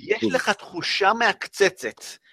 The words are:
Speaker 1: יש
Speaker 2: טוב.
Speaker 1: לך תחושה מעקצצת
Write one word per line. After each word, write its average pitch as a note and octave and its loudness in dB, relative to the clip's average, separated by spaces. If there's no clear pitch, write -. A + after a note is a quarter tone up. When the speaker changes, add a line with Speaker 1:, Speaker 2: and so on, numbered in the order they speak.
Speaker 1:
יש G#3+ -2
Speaker 2:
טוב. A3 0
Speaker 1:
לך B3+ 0
תחושה F#3+ 0
מעקצצת G3 0